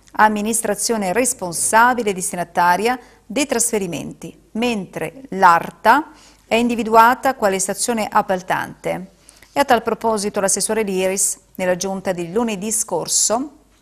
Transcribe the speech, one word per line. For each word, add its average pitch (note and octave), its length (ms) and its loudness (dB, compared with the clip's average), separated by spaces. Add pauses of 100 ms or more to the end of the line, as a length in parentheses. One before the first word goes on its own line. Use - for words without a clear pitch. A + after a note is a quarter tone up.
(120)
amministrazione G#3+ 1000 0
responsabile A3+ 1000 2
e F#3+ 40 0
destinataria F3+ 840 0 (260)
dei C4+ 220 -2
trasferimenti, F3 920 -4 (160)
mentre G3+ 760 -6
l'Arta F#3+ 800 4 (360)
è - 80 -2
individuata A#3 800 4
quale G3 240 0
stazione G#3 520 -4
appaltante. F3+ 1000 -2 (420)
E C#4+ 80 0
a C#4+ 40 4
tal A#3+ 180 2
proposito G#3+ 580 -2
l'assessore G3+ 420 0
Liris, F#3+ 560 -2 (180)
nella F#3 200 0
giunta F#3+ 360 -6
di E3+ 200 -6
lunedì A3 400 -4
scorso, G3+ 760 -2 (320)